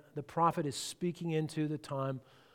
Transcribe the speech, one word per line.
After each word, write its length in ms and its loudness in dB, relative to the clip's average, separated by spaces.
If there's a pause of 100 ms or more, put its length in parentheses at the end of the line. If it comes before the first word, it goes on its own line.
(160)
the 80 -6
prophet 420 4
is 100 -2
speaking 560 -4
into 360 0
the 100 -2
time 440 -4 (340)